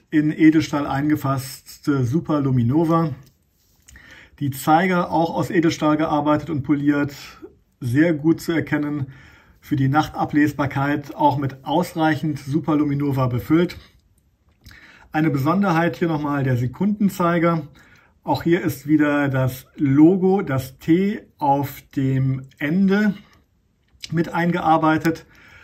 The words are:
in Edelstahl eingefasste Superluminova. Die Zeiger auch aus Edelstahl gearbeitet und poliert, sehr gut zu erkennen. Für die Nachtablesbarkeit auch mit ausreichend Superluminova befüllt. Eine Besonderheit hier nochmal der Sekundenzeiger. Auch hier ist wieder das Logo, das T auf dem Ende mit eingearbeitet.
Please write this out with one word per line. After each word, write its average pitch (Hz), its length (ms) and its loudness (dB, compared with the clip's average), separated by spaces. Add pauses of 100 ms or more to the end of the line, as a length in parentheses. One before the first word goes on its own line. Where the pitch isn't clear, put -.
in 151 220 2
Edelstahl 156 560 4
eingefasste 139 1200 -2
Superluminova. 147 1080 0 (1300)
Die 139 120 -4
Zeiger 175 600 2
auch 165 240 0
aus - 140 -2
Edelstahl 156 480 2
gearbeitet 151 520 0
und 147 140 -4
poliert, 143 500 0 (680)
sehr 147 320 2
gut 160 260 0
zu - 140 -4
erkennen. 147 540 -2 (520)
Für - 160 -6
die 135 140 2
Nachtablesbarkeit 147 1200 -2
auch 175 240 0
mit 139 280 -8
ausreichend 156 760 -2
Superluminova 143 880 -2
befüllt. 151 500 0 (1300)
Eine 156 180 0
Besonderheit 165 680 0
hier 175 100 0
nochmal 143 380 -2
der 131 100 0
Sekundenzeiger. 170 1120 0 (560)
Auch 156 200 -4
hier 170 180 2
ist - 260 -6
wieder 147 400 2
das 131 480 -2
Logo, 175 640 4
das 135 380 -6
T 190 400 2 (180)
auf 143 440 0 (160)
dem 131 460 0 (160)
Ende 190 560 2 (920)
mit 160 200 -2
eingearbeitet. 160 960 0 (380)